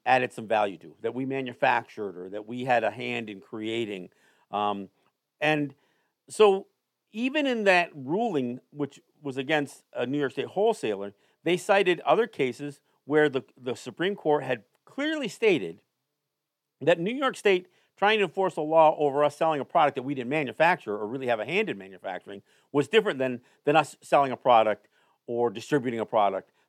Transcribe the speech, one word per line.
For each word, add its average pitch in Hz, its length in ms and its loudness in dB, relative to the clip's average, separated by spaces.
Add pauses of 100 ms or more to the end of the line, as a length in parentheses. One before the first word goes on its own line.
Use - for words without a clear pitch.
added 127 260 2
some 113 160 -12
value 104 300 0
to, 80 240 -20
that 110 120 -6
we 131 120 -6
manufactured 120 920 -4
or 90 120 -12
that 107 180 -12
we 123 160 -8
had 123 200 2
a 107 80 0
hand 120 380 -8
in 98 120 -14
creating." 107 680 -8 (420)
Um, 101 380 -4 (520)
and 147 340 0 (540)
so 196 380 4 (440)
even 262 340 -2
in 233 200 -2
that 180 280 4
ruling, 143 680 -4 (120)
which 143 300 -10 (200)
was 135 160 -8
against 143 460 -2 (100)
a 123 120 -4
New 135 120 -4
York 135 160 -2
State 123 140 -6
wholesaler, 117 680 -2 (300)
they 170 140 0
cited 180 440 2
other 196 260 2
cases 139 540 -6 (240)
where 151 240 4
the, 127 140 -2 (180)
the 120 140 -6
Supreme 175 400 -6
Court 147 280 0
had 127 200 -6 (220)
clearly 294 420 -6
stated 117 520 0 (1040)
that 165 180 2
New 202 140 -4
York 262 240 -2
State 185 300 2 (280)
trying 214 220 2
to 196 80 2
enforce 185 320 -2
a 165 40 -4
law 156 360 6
over 147 260 2
us 143 140 0
selling 160 240 0
a - 40 -6
product 147 300 2
that 127 60 -4
we 131 140 -6
didn't 123 140 -6
manufacture 151 680 0
or 107 100 -6
really 131 200 -6
have 117 120 0
a 104 60 -4
hand 185 240 -2
in 107 80 -8
manufacturing 95 640 -12 (300)
was 143 160 0
different 196 320 2
than, 127 200 -4 (260)
than 147 100 2
us 151 260 2
selling 143 300 2
a 120 60 -6
product 110 500 4 (400)
or 120 220 0
distributing 117 500 -4
a 107 60 -4
product 98 460 0 (180)